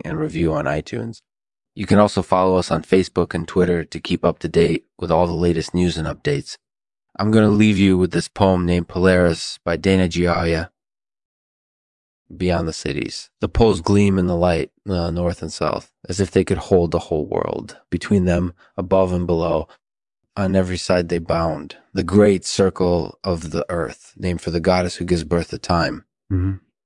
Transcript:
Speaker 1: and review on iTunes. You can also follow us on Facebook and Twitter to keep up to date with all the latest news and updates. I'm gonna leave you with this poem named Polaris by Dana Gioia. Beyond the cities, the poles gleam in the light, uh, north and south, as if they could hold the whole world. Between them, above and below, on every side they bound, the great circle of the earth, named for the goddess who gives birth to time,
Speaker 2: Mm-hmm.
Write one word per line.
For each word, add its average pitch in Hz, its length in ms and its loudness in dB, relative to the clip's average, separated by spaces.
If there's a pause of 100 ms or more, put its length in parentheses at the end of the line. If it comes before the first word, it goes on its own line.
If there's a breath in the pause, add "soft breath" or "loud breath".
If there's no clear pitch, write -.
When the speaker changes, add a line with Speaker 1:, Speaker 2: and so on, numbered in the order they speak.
Speaker 1:
and - 140 -6
review 113 340 -2
on 147 120 -4
iTunes. 117 560 -6 (520)
You 101 140 -8
can 101 100 4
also 104 240 4
follow 92 360 0
us 87 120 -2
on 80 140 -2
Facebook 90 500 0
and 82 140 -4
Twitter 87 360 0
to - 160 -14
keep - 240 -4
up 85 160 0
to - 80 -6
date 82 380 0 (140)
with 82 120 -6
all 82 140 4
the 87 80 -2
latest 82 400 -2
news 87 240 0
and 78 100 -6
updates. - 500 -6 (640)
I'm 104 120 0
gonna 107 180 6
leave 104 300 4
you 95 180 4
with 90 140 0
this 85 160 -4
poem 92 400 2
named 87 200 0
Polaris 90 800 2
by 85 100 -2
Dana 92 320 2
Gioia. 85 640 -2 (1700)
Beyond 85 320 -2
the 80 60 -6
cities, - 560 -8 (100)
the 107 80 -2
poles 107 320 2
gleam 101 400 4
in 90 80 2
the 90 80 0
light, 85 360 0 (160)
uh, 87 240 -2
north 87 300 -4
and 80 100 -8
south, - 420 -6 (160)
as 90 100 -4
if 95 100 0
they 95 140 4
could 92 140 -2
hold 85 340 2
the 85 80 0
whole 78 260 -4
world. 50 520 -6 (120)
Between 92 360 0
them, 87 280 0 (220 soft breath)
above 92 380 0
and 87 120 -2
below, 82 440 -2 (640 soft breath)
on 95 180 -2
every 92 240 0
side 90 300 0
they 87 120 -2
bound, 80 580 -4 (160)
the 92 100 -2
great 98 420 4
circle 90 800 0
of 80 280 -4
the 82 180 -4
earth, 82 480 -8
named 87 240 -4
for 85 100 -6
the 85 80 -2
goddess 90 360 2
who 87 100 -8
gives 85 180 0
birth 82 280 -2
to - 60 -10
time, 82 460 -2 (280)
Speaker 2:
Mm-hmm. 95 240 -2 (300)